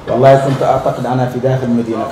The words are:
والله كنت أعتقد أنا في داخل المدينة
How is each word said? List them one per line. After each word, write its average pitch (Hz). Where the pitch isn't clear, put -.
والله 131
كنت 135
أعتقد 131
أنا 127
في 123
داخل 123
المدينة 113